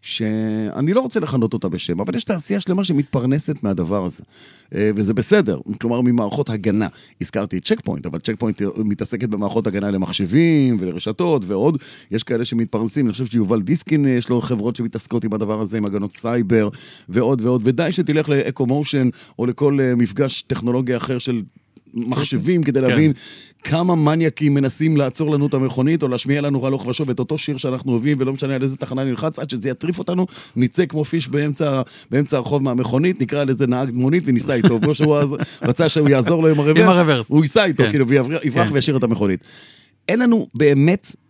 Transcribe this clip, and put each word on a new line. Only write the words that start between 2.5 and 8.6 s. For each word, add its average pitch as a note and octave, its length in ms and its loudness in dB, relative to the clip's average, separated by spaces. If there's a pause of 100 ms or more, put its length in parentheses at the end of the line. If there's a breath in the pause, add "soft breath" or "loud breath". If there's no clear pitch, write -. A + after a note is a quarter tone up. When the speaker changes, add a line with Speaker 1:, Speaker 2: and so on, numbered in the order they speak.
Speaker 1:
שלמה F#3+ 240 -2
שמתפרנסת C#3+ 800 -2
מהדבר F#2+ 420 -2
הזה. F2 180 -8 (520 soft breath)
אה, G#2 220 2
וזה G#2 180 0
בסדר, G2+ 440 2 (220)
כלומר, A#2 200 0
ממערכות A#2+ 500 0
הגנה. G#2+ 380 0 (320 soft breath)
הזכרתי F#2 380 -4
את - 60 -8
צ'ק A3 200 -2
פוינט, D#2 220 -6
אבל E2 120 -6
צ'ק A2 200 -4
פוינט A2 240 -2 (140)